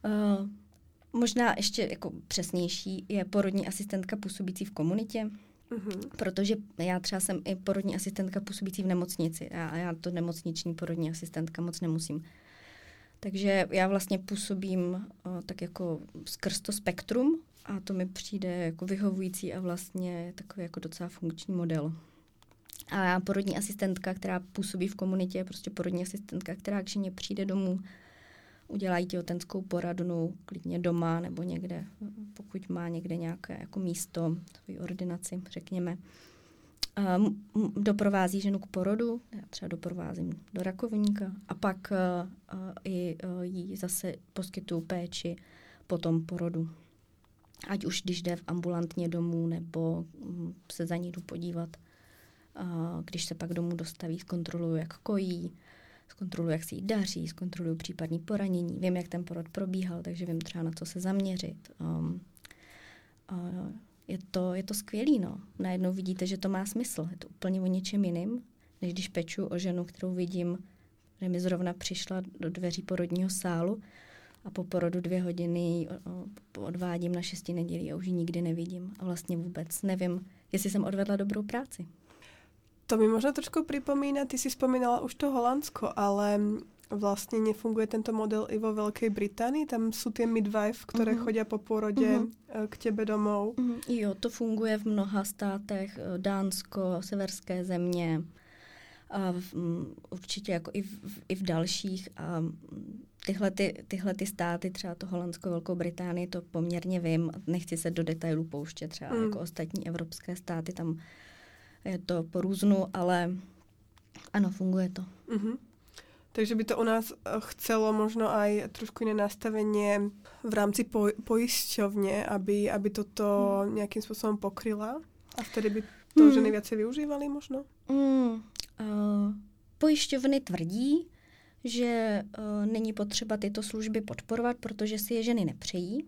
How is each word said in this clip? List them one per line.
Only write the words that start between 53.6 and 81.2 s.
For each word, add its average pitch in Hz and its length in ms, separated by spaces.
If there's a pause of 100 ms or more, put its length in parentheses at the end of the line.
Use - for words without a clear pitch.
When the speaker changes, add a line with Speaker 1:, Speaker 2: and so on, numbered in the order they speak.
Speaker 1:
dostaví, 165 420
zkontroluju, 170 580
jak 160 220
kojí, 180 540 (560)
zkontroluju, 165 440
jak 160 120
se - 100
jí - 80
daří, 190 460
zkontroluju 165 480
případný 165 420
poranění, 180 600
vím, 185 180
jak 175 120
ten 175 160
porod 170 240
probíhal, 185 540
takže 175 240
vím 165 140
třeba, 165 240
na 165 60
co 160 160
se 180 140
zaměřit. 185 560 (240)
Ehm, 165 400 (1080)
a 190 80 (720)
je 185 100 (120)
to, 180 240
je 190 80
to 190 120
skvělý, 233 440
no. 190 200 (200)
Najednou 185 340
vidíte, 185 340
že 190 120
to 190 100
má 190 180
smysl. 202 440
Je 185 60
to - 120
úplně 190 320
o 185 60
něčem 185 380
jiným, 185 380 (400)
než 175 100
když 185 160
peču 170 380
o 180 120
ženu, 180 260
kterou 185 300
vidím, 180 440 (640)
že 190 80
mi 180 120
zrovna 180 320
přišla 180 500 (180)
do 165 100
dveří 180 320
porodního 180 480
sálu 180 500 (640)
a 190 60
po 185 140
porodu 180 360
dvě 180 220
hodiny 175 380 (180)
ji 160 100
o-, - 40 (640)
o-, - 60
odvádím 175 500
na 175 80
šesti 175 300
nedělí 170 400
a 156 40
už 180 100
ji 180 60
nikdy 170 300
nevidím 175 560
a 190 60
vlastně 175 320
vůbec 165 460
nevím, 185 440 (260)
jestli 196 180
jsem 202 140
odvedla 196 320
dobrou 202 260